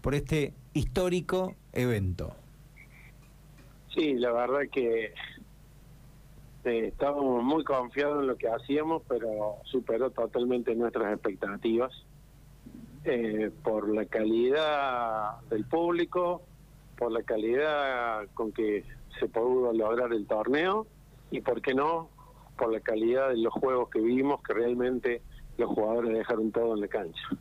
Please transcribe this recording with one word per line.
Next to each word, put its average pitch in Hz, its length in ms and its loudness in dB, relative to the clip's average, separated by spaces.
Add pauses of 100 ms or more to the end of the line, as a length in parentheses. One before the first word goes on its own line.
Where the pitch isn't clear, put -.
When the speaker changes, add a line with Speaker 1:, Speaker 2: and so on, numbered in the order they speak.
Speaker 1:
por 131 140 -2
este 143 400 0 (200)
histórico 180 800 0 (160)
evento. 104 640 0 (1600)
Speaker 2:
Sí, 151 220 2
la 120 160 0
verdad 123 300 2 (100)
que, 113 360 0 (1600)
eh, 113 240 0
estábamos 139 560 0
muy 143 220 2
confiados 139 560 0
en 139 80 0
lo 120 80 0
que 120 120 -2
hacíamos, 143 600 -2
pero 107 560 -2
superó 123 460 0
totalmente 123 680 0
nuestras 113 380 0
expectativas, 107 760 0 (1120)
eh, 110 480 0 (140)
por 107 240 0
la 107 160 2
calidad 120 1400 2 (100)
del 107 140 -2
público, 175 760 0 (540)
por 120 140 0
la 113 140 -2
calidad 120 1120 0
con 110 180 -4
que 104 320 0 (340)
se 123 80 0
pudo 123 460 2
lograr 113 400 2
el 104 160 -2
torneo 151 580 2 (460)
y, - 80 -4
¿por 117 200 0
qué 131 140 0
no?, 160 340 0 (480)
por - 160 0
la - 60 0
calidad 123 520 2
de 123 80 2
los 113 140 2
juegos 127 380 0
que - 100 0
vimos, 131 420 2
que 113 120 -4
realmente 123 680 0 (360)
los 113 120 0
jugadores 113 420 2
dejaron 110 400 0
todo 117 220 2
en 104 80 -2
la 101 60 -4
cancha. 92 320 -6 (200)